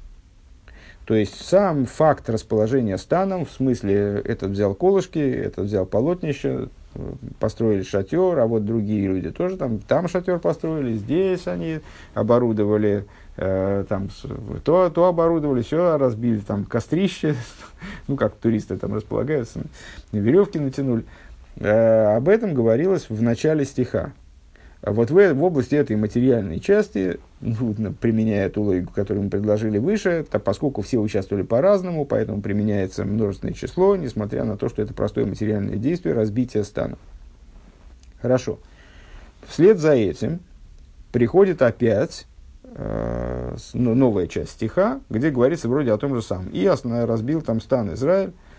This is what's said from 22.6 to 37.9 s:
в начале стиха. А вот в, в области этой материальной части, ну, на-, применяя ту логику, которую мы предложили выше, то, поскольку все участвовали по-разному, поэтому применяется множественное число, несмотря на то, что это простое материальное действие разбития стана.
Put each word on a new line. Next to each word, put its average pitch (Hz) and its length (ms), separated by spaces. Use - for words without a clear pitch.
в 110 140
начале 143 420
стиха. - 480
А 104 120
вот 113 180
в, 180 240
в 139 100
области 147 300
этой 143 220
материальной 113 640
части, 196 580
ну, 113 360
на-, 107 160
применяя 110 560
ту 104 140
логику, 92 300
которую 101 320
мы 98 60
предложили 104 480
выше, 170 520
то, - 80
поскольку 104 440
все 117 160
участвовали 101 440
по-разному, 175 640
поэтому 110 380
применяется 101 640
множественное 107 500
число, 196 420
несмотря 123 480
на 107 120
то, 120 120
что 117 120
это 107 140
простое 107 320
материальное 104 500
действие 156 380
разбития 110 480
стана. - 340